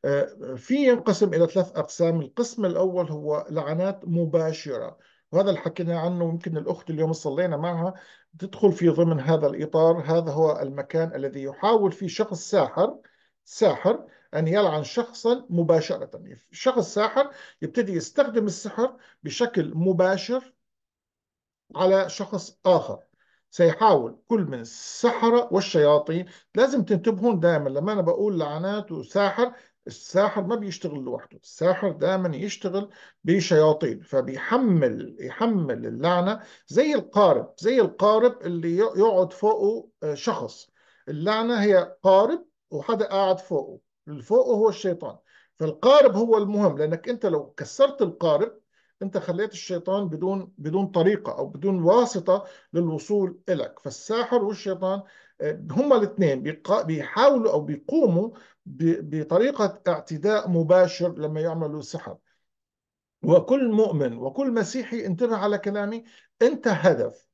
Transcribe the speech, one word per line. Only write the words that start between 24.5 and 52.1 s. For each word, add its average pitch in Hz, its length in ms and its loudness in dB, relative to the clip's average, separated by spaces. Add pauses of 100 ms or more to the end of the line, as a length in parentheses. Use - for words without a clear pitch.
السحرة 233 920 0
والشياطين، 180 720 2 (300)
لازم 247 280 2
تنتبهون 202 560 0
دائما 156 300 2
لما 151 240 -4
أنا 202 80 -2
بقول 175 380 0
لعنات 180 520 -6
وساحر، 196 600 -2 (360)
الساحر 196 560 -2
ما 202 120 -4
بيشتغل 175 440 -8
لوحده، 123 440 -12
الساحر 180 480 -2
دائما 170 440 -2
يشتغل 196 540 -6 (340)
بشياطين، 156 800 2
فبيحمل، 135 1160 0
يحمل 131 640 -4
اللعنة 175 540 0 (280)
زي 285 260 2
القارب، 196 640 2
زي 233 240 2
القارب 220 600 2
اللي 170 360 -4
ي-، 196 220 0
يقعد 185 340 4
فوقه، 214 540 0 (160)
آه، 151 100 -4
شخص. - 560 -8 (380)
اللعنة 214 560 -2
هي 190 400 4
قارب 208 420 4 (260)
وحدا 214 340 -2
قاعد 190 340 0
فوقه، - 400 -6 (280)
اللي 147 160 -14
فوقه 247 300 2
هو 214 160 4
الشيطان، 170 480 -6 (420)
فالقارب 226 560 6
هو 226 220 4
المهم، 202 400 0
لأنك 160 320 -4
أنت 233 160 -4
لو 151 320 -2
كسرت 277 440 0
القارب 170 580 0 (420)
أنت 196 160 -6
خليت 185 340 -4
الشيطان 185 580 -6
بدون، 180 480 -6
بدون 175 300 -2
طريقة 190 500 0
أو 135 100 -4
بدون 180 360 -2
واسطة 196 600 4 (280)